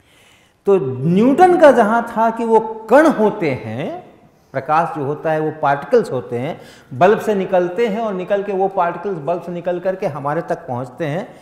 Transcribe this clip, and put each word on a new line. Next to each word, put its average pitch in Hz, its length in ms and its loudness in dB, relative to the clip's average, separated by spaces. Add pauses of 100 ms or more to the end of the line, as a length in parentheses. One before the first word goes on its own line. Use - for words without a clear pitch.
(680)
तो 196 100 4 (320)
न्यूटन 277 520 6
का 294 100 10
जहाँ 233 320 4
था 226 280 0
कि 233 140 -6
वो 226 160 4
कण - 460 2
होते 208 440 0
हैं, 131 560 -8 (460)
प्रकाश 156 460 -2
जो 143 60 -4
होता 147 280 -4
है 156 80 0
वो 156 120 -2 (100)
particles 147 500 0
होते 120 260 -6
हैं, 131 220 -8 (340)
बल्ब 190 260 4
से 214 140 -2
निकलते 185 520 0
हैं 214 140 -4
और 214 140 -4
निकल 190 280 -4
के 202 100 -6
वो 190 160 0
particles 180 500 -4
बल्ब 165 240 -4
से 180 100 -10
निकल 175 280 -4
करके 190 260 -4
हमारे 147 360 -4
तक 170 160 -6
पहुँचते 131 480 -8
हैं, 175 220 -6 (140)